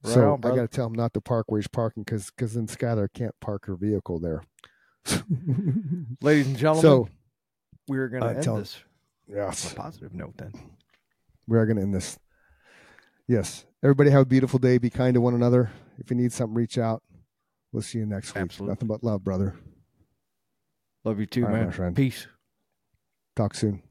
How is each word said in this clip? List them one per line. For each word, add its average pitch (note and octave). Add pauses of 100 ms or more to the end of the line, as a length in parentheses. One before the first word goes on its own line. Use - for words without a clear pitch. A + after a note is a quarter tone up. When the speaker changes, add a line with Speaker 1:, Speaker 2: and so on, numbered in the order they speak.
Speaker 1:
Right A2+
Speaker 2:
So A#2+
Speaker 1:
on, -
Speaker 2:
I C#3
Speaker 1:
brother. A#2+
Speaker 2:
gotta A#2+
tell A#2+
him A2+
not A#2
to G#2+
park A2+
where G#2+
he's -
parking, A2+
'cause, G#2
'cause A2+
then A#2
Skylar A2
can't -
park -
her G2
vehicle F#2
there. E2 (640)
<laughs> D#3
Speaker 1:
Ladies C#3+
and C3+
gentlemen, D#3
Speaker 2:
So, C3+ (800)
Speaker 1:
we C3+
are C3
gonna A#2+
Speaker 2:
uh, A#2
Speaker 1:
end B2+
Speaker 2:
tell A#2
Speaker 1:
this - (440)
Speaker 2:
yes. G2+
Speaker 1:
on -
a -
positive -
note -
then. - (1000)
Speaker 2:
We A2+
are A2
gonna G#2+
end G2
this. - (1080)
Yes. G#2+ (180)
Everybody C#3+
have C#3
a C3
beautiful C3
day. B2+
Be A#2+
kind B2+
to A#2+
one A#2+
another. A#2+ (280)
If B2+
you B2
need B2
something, A2+
reach A#2+
out. A2+ (680)
We'll A2+
see -
you G#2+
next G2+
week. G2+
Speaker 1:
Absolutely. G2
Speaker 2:
Nothing A2
but G#2+
love, G#2+
brother. F#2+ (1500)
Speaker 1:
Love G#2+
you G#2+
too, A#2+
Speaker 2:
All G#2+
right, G#2
Speaker 1:
man. A2+
Speaker 2:
my F2
friend. F2+
Speaker 1:
Peace. C3 (1120)
Speaker 2:
Talk G#2
soon. G2+